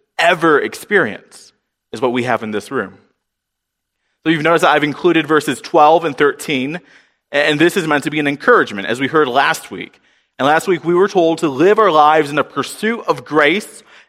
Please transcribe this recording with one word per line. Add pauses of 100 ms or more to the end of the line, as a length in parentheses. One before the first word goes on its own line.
(180)
ever
experience (380)
is
what
we
have
in
this
room. (1300)
So
you've
noticed
that
I've
included
verses
twelve
and
thirteen, (520)
and
this
is
meant
to
be
an
encouragement,
as
we
heard
last
week. (400)
And
last
week
we
were
told
to
live
our
lives
in
the
pursuit
of
grace (260)